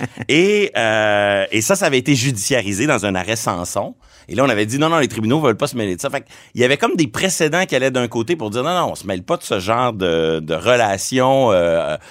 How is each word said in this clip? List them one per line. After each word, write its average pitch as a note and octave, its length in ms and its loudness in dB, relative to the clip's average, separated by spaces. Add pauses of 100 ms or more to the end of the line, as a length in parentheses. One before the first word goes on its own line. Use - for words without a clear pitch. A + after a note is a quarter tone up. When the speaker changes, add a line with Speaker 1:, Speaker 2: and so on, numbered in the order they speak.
Speaker 1:
<laughs> - 200 -12
Speaker 2:
Et, G3 480 2
euh, G#2 760 2
et A2 100 0
ça, G3 140 2
ça G3 100 0
avait C3+ 140 2
été C#3+ 160 2
judiciarisé A2+ 720 -2
dans A#2 180 0
un G2 80 0
arrêt F#2 220 -2
Sanson. G2+ 580 -4 (360)
Et F2 60 -10
là, B2+ 100 2
on C3+ 40 2
avait G#2+ 160 0
dit, B2 140 -4
non, D#3 80 2
non, E3 120 2
les C3+ 100 2
tribunaux A#2 320 0
veulent A#2 160 2
pas D3 100 -2
se - 80 -10
mêler G2 220 -4
de - 40 -14
ça. C#3+ 80 -4
Fait C3 120 -6
qu'il - 400 -10
y - 20 4
avait C3+ 140 2
comme A#3 180 -2
des D#3+ 120 0
précédents F3 580 -2
qui D#3 100 -2
allaient C3 160 0
d'un B2 160 0
côté A#2 300 -2
pour A2+ 140 -6
dire, B2 120 -2
non, E3 100 -2
non, D#3 200 -2
on - 20 -10
se - 100 -14
mêle F#2 160 -4
pas E3 140 -4
de - 80 -6
ce G#2+ 160 -2
genre A#2 320 0
de, E2 480 0
de D#2 140 -6
relation, A#2+ 1000 2
euh, E2 460 2 (140)